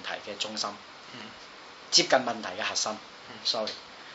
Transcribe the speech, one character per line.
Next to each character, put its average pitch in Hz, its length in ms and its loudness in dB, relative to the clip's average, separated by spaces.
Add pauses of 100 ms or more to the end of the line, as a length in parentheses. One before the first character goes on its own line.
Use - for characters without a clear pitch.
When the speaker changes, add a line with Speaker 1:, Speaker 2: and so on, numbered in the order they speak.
Speaker 1:
題 92 240 -4
嘅 101 80 -4
中 107 180 -2
心， 104 140 0 (440)
Speaker 2:
嗯。 117 60 -10 (680)
Speaker 1:
接 170 140 10
近 - 140 2
問 117 240 2
題 101 60 -4 (120)
嘅 107 60 0
核 98 80 0
心。 110 180 2
Speaker 2:
嗯。 - 420 -12 (100)
Speaker 1:
Sorry。 110 280 2 (420)